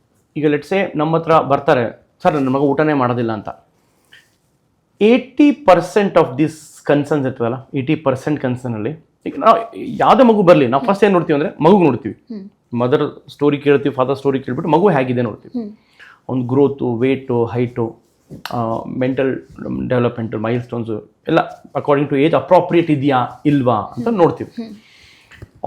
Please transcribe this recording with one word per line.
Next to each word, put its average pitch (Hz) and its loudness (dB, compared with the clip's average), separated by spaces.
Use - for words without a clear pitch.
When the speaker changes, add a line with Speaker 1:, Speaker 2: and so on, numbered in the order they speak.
Speaker 1:
ಈಗ 147 -2
let's 147 0
say 190 -2
ನಮ್ಮ 160 0
ಹತ್ರ 160 2
ಬರ್ತಾರೆ, 135 0
"ಸರ್, 170 2
ನನ್ನ 135 0
ಮಗ 135 0
ಊಟನೇ 147 2
ಮಾಡೋದಿಲ್ಲ" 123 0
ಅಂತ. 107 -10
ಏಯ್ಟಿ 254 4
ಪರ್ಸೆಂಟ್ 180 2
of 160 6
this 131 -2
concerns 143 0
ಇರ್ತದಲ್ಲ, 117 -4
ಏಯ್ಟಿ 139 -2
ಪರ್ಸೆಂಟ್ 147 -4
ಕನ್ಸರ್ನ್ 123 -6
ಅಲ್ಲಿ 120 -8
ಈಗ - -10
ನಾವು - 0
ಯಾವುದೇ 185 2
ಮಗು 220 4
ಬರ್ಲಿ, 160 6
ನಾವು 123 0
ಫಸ್ಟ್ 196 0
ಏನ್ 202 4
ನೋಡ್ತೀವಿ 165 0
ಅಂದ್ರೆ 151 -4
ಮಗುಗ್ 180 6
ನೋಡ್ತೀವಿ. 120 -2
Speaker 2:
ಹ್ಮ್. 185 -12
Speaker 1:
ಮದರ್ 135 -2
ಸ್ಟೋರಿ 147 -2
ಕೇಳ್ತೀವಿ, 139 0
ಫಾದರ್ 127 -2
ಸ್ಟೋರಿ 135 -2
ಕೇಳ್ಬಿಟ್ಟು 143 -6
ಮಗು 170 2
ಹೇಗಿದೆ 127 0
ನೋಡ್ತೀವಿ. 123 -8
Speaker 2:
ಹ್ಮ್. 214 -16
Speaker 1:
ಅವ್ನ್ 127 -4
ಗ್ರೋತು, 135 2
ವೇಟು, 127 -2
ಹೈಟು, 120 -4
ಆ, 117 -4
ಮೆಂಟಲ್ 131 -2
ಡೆವಲಪ್ಮೆಂಟ್, 117 -2
ಮೈಲ್‌ಸ್ಟೋನ್ಸ್ 113 -6
ಎಲ್ಲ 160 0
according 143 0
to 147 -2
age 151 2
appropriate 165 2
ಇದೆಯಾ 131 -2
ಇಲ್ವಾ 131 2
ಅಂತ 107 -6
Speaker 2:
ಹ್ಮ್. 233 0
Speaker 1:
ನೋಡ್ತೀವಿ. 170 0
Speaker 2:
ಹ್ಮ್. 214 -18